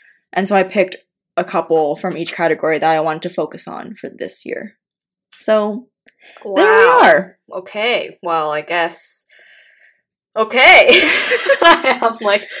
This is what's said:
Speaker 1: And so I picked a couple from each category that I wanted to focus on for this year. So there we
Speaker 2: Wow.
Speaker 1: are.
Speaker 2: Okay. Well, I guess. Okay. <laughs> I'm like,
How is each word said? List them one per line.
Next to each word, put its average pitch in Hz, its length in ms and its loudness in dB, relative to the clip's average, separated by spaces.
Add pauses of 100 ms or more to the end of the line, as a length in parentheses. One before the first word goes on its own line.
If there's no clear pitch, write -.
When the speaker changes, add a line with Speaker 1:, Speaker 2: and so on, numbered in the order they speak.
(320)
Speaker 1:
And 190 140 -4
so 202 100 -2
I 190 60 4
picked 185 340 -2 (400)
a 180 80 -2
couple 160 520 -2
from 175 200 -6
each 165 180 -10
category 156 440 -2
that 156 160 0
I 156 60 0
wanted 156 220 -4
to 175 80 -8
focus 165 380 -8
on - 260 -14
for - 200 -14
this - 300 -12
year. - 320 -12 (560)
So 214 540 -2 (580)
there 202 100 -10
we 440 320 6
Speaker 2:
Wow. 494 180 4
Speaker 1:
are. 190 280 4 (200)
Speaker 2:
Okay. 208 720 -6
Well, 165 280 -4
I 151 120 -4
guess. 170 640 -6 (1120)
Okay. 240 540 4
<laughs> 370 720 2
I'm 254 580 2
like, 208 220 0 (180)